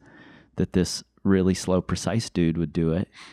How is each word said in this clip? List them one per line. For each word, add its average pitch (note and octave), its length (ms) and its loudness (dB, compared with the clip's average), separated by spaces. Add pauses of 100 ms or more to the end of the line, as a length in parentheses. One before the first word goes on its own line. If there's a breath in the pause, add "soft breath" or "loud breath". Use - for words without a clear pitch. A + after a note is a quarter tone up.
(580 loud breath)
that - 160 -2
this F2+ 280 0 (220)
really F#2+ 300 4
slow, F#2 260 0
precise F#2 500 -4
dude E2 280 0
would E2 160 -2
do E2 180 0
it." E2+ 160 -2 (240 loud breath)